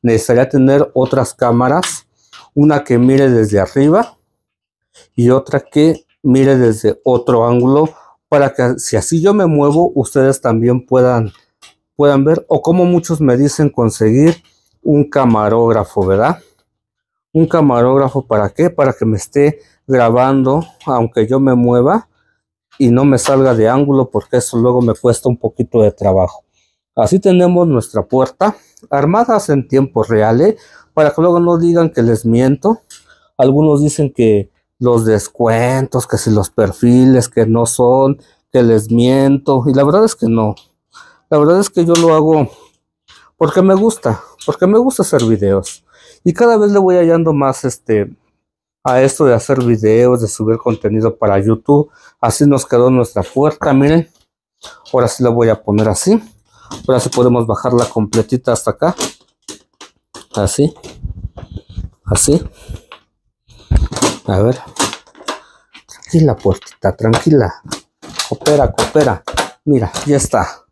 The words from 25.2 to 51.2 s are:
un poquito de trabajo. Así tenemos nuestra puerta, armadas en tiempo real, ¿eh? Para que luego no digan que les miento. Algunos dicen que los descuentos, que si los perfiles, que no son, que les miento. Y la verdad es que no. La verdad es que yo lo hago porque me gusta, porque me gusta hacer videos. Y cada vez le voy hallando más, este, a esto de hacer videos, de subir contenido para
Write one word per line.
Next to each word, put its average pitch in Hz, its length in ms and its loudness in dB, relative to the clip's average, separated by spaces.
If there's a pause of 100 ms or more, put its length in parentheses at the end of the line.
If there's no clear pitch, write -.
un 120 80 -2
poquito 117 460 -2
de 104 100 2
trabajo. 95 520 -2 (500)
Así 190 240 0
tenemos 180 480 2
nuestra 113 360 -2
puerta, 131 540 -2 (340)
armadas 196 580 -2
en 139 180 -2
tiempo 135 360 -2
real, 110 380 0
¿eh? 185 160 2 (380)
Para 151 160 2
que 160 120 -4
luego 170 180 2
no 170 180 0
digan 170 320 0
que 123 120 -2
les 117 240 0
miento. 135 560 0 (560)
Algunos 143 440 2
dicen 147 300 -2
que 107 380 0 (280)
los 120 260 0
descuentos, 117 1000 -2
que 110 120 -4
si - 120 -4
los 104 200 0
perfiles, 123 760 2
que 113 180 0
no 117 200 0
son, 135 540 0 (320)
que 127 100 2
les 110 280 0
miento. 135 760 0
Y 135 80 0
la 139 100 2
verdad 185 200 2
es 214 120 -4
que 226 100 -6
no. 110 280 -2 (760)
La 156 80 0
verdad 170 220 2
es 202 100 -4
que 175 140 -2
yo 170 100 2
lo 165 200 2
hago 156 360 2 (840)
porque 160 260 0
me 190 120 4
gusta, 196 460 -2 (240)
porque 160 220 -2
me 208 120 2
gusta 247 240 -2
hacer 131 220 -2
videos. 98 600 -2 (400)
Y 175 80 0
cada 233 240 2
vez 208 160 0
le 202 80 2
voy 185 160 2
hallando 165 360 2
más, 139 320 -2
este, 110 480 -4 (720)
a 127 200 0
esto 135 220 0
de 123 100 4
hacer 131 280 -2
videos, 117 580 2
de 110 60 -2
subir 113 320 -4
contenido 110 580 -2
para 101 220 0